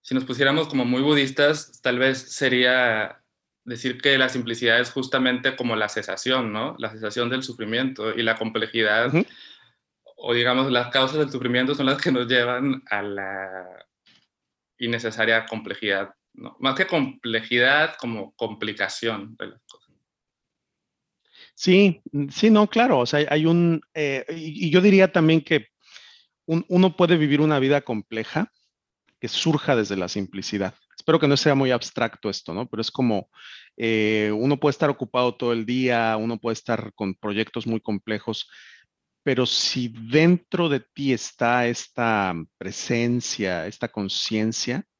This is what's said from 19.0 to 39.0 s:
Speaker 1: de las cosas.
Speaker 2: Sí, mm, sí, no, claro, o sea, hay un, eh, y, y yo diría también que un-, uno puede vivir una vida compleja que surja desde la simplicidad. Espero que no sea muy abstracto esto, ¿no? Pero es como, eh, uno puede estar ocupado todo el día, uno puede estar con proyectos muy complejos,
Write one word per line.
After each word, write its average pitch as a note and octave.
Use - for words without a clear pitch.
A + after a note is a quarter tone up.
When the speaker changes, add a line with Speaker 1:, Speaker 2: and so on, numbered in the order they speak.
Speaker 1:
de G2+
las -
cosas. -
Speaker 2:
Sí, F#3
mm, C#3+
sí, -
no, G#3
claro, A3
o A#2+
sea, D3+
hay D#3
un, E3+
eh, C#3
y, D#3+
y -
yo F#3
diría F#3+
también D#3+
que -
un-, E3
uno F3+
puede E3+
vivir C#3+
una D#3
vida C#3
compleja A2+
que A#2+
surja D3+
desde G2+
la F2+
simplicidad. G2
Espero D#3+
que C#3+
no C#3
sea C#3+
muy C3+
abstracto A#2
esto, -
¿no? A#2
Pero G#2+
es A2
como, A2+
eh, G#2+
uno C3+
puede D3
estar C#3+
ocupado B2+
todo A#2+
el A2+
día, A#2+
uno A2+
puede A2+
estar G#2+
con G2
proyectos G#2+
muy A2+
complejos, G#2+